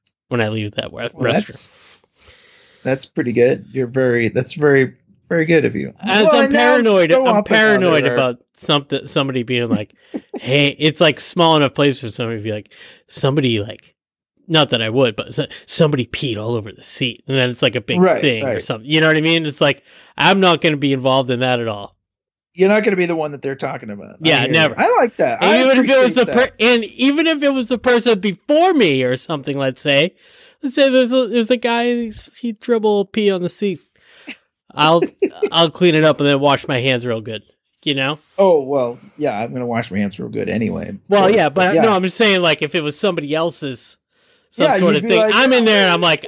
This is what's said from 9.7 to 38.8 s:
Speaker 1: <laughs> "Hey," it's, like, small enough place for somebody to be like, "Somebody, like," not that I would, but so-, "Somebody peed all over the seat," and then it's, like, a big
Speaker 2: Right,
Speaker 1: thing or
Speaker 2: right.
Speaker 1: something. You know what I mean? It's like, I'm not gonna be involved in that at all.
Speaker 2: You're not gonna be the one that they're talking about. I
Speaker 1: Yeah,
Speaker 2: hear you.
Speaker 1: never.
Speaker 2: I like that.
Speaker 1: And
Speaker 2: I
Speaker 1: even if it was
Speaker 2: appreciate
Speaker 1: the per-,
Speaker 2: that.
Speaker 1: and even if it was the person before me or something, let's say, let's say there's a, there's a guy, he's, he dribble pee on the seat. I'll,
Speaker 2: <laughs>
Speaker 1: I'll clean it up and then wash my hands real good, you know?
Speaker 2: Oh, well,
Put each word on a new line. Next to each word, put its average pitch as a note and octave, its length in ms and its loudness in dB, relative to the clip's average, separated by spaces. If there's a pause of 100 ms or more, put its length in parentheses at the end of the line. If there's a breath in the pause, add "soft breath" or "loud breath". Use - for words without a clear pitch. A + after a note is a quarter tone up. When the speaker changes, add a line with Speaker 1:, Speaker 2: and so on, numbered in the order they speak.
Speaker 1:
<laughs> - 220 -14
"Hey," C#3+ 320 0
it's, D3+ 320 -2
like, D#3 180 2
small E3 380 0
enough C#3 160 0
place C#3+ 260 0
for A#2 100 -10
somebody A2+ 300 -8
to G#2 40 -12
be A2 80 -6
like, G#2 220 -10 (340 loud breath)
"Somebody, C3+ 520 0
like," - 360 -12 (520)
not D#3 220 2
that A#2+ 120 -2
I A2 80 -4
would, A#2+ 280 2
but - 160 -10
so-, C#3+ 140 -6 (180 loud breath)
"Somebody D3 400 0
peed A#2+ 320 -8
all A2+ 180 -6
over G#2 160 -8
the - 120 -20
seat," - 440 -8
and C3+ 80 -4
then B2+ 140 0
it's, A#2+ 120 -10
like, B2 140 0
a B2 60 -6
big E3+ 180 -2
Speaker 2:
Right, F3+ 220 4
Speaker 1:
thing C3 220 0
or C#3 100 -4
Speaker 2:
right. - 100 -6
Speaker 1:
something. A2+ 260 -10
You D#3 120 2
know D#3+ 60 4
what D#3 100 2
I D#3 40 0
mean? E3 240 0
It's C#3+ 160 -6
like, C#3+ 220 0 (340 soft breath)
I'm F#3 220 2
not F3+ 220 2
gonna D#3 160 0
be C#3 160 0
involved C3 360 0
in B2 120 -4
that B2+ 180 0
at A#2 80 -6
all. G#2 280 -10 (580)
Speaker 2:
You're F#3 160 2
not G#3 140 2
gonna G#3 140 0
be F3+ 80 0
the E3+ 100 -2
one D3+ 180 -6
that C3+ 100 -14
they're C3+ 120 -6
talking C3+ 360 -10
about. G2+ 240 -16
I - 60 -20
Speaker 1:
Yeah, D#3 240 2
Speaker 2:
hear - 20 -2
you. D3 60 -2
Speaker 1:
never. D#3 260 2
Speaker 2:
I D#4+ 180 2
like B3+ 200 0
that. C3+ 260 -2
Speaker 1:
And A#3 80 4
Speaker 2:
I B3+ 120 4
Speaker 1:
even C4 160 4
if A#3+ 100 2
it C4 120 4
was B3 100 2
Speaker 2:
appreciate A#3+ 140 2
Speaker 1:
the D3 80 -4
per-, B3 120 2
Speaker 2:
that. - 160 -6
Speaker 1:
and A#3 240 2
even C#4+ 420 0
if D4+ 160 -2
it C#4 60 2
was C4 180 -2
the B3 100 -2
person A#3+ 420 2
before D4 540 2
me D#3 300 2
or B2+ 140 0
something, C#3+ 400 -6
let's C3+ 240 -4
say, D3 340 0 (480 soft breath)
let's C4+ 120 -6
say C#4 140 4
there's B3+ 240 2
a, B3+ 140 2
there's A3+ 240 0
a B3 60 2
guy, A#3 280 -2
he's, A#3 520 -6
he A#3 160 -8
dribble G#3 520 0
pee G#3 240 -2
on F#3 140 0
the F3 60 -2
seat. F#3+ 300 -4 (960 loud breath)
I'll, E3 300 2 (240)
Speaker 2:
<laughs> - 240 -6
Speaker 1:
I'll E3 180 2
clean F3 240 2
it D#3 100 2
up D#3 160 2
and C#3+ 80 0
then C#3+ 120 2
wash C#3 280 0
my C3+ 120 -2
hands B2 260 -2
real A2+ 160 -4
good, A2 220 -12 (400)
you D3+ 100 -2
know? C3+ 240 -4 (220)
Speaker 2:
Oh, F3+ 240 4
well, B2+ 340 -4 (200)